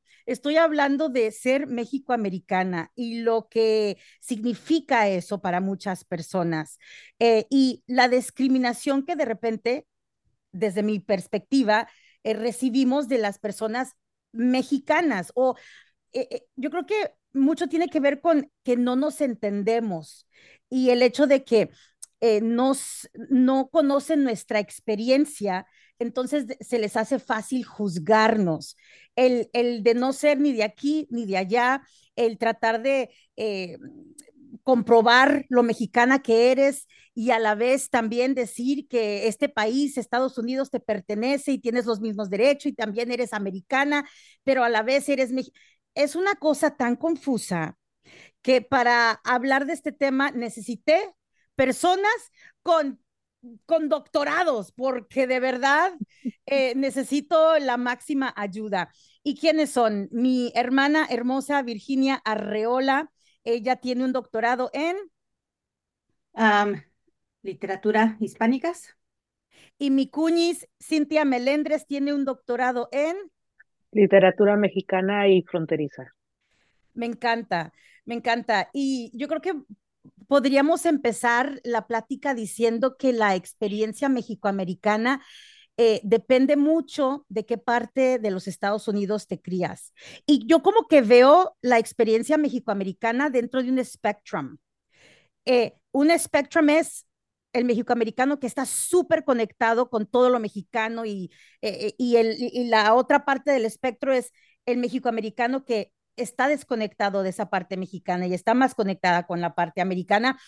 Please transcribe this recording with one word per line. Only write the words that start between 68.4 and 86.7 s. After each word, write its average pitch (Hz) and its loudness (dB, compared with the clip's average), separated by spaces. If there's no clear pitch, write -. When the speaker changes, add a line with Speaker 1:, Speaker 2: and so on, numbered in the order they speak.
Speaker 1:
Y 277 -2
mi 269 2
cuñis, 339 0
Cintia 302 0
Melendres, 285 0
tiene 285 -4
un 277 -2
doctorado 247 -4
en 311 -2
Speaker 3:
Literatura 196 4
mexicana 196 0
y 190 6
fronteriza. 156 -6
Speaker 1:
Me 233 -6
encanta, 233 -4
me 240 -8
encanta. 233 -2
Y 269 -4
yo 262 -8
creo 311 -4
que 349 -4
podríamos 277 2
empezar 254 0
la 233 -4
plática 262 -6
diciendo 233 -2
que 262 0
la 208 2
experiencia 214 -4
mexicoamericana, 214 -2
eh, 226 4
depende 254 2
mucho 285 0